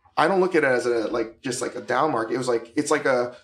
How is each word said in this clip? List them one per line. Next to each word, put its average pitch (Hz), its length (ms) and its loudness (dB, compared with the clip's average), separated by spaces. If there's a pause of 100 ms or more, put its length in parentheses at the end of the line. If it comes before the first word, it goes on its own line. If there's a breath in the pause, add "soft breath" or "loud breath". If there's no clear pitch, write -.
(160)
I 151 120 4
don't 190 120 2
look 185 140 2
at 151 100 4
it - 20 4
as 123 200 2
a, 117 220 0
like, 113 340 -4
just, 123 200 -6
like, - 120 -6
a 123 60 -10
down 127 320 0
mark. 113 180 -4
It 123 80 -2
was 123 100 -2
like, 117 280 -2
it's 147 140 -2
like 147 160 2
a, 123 380 0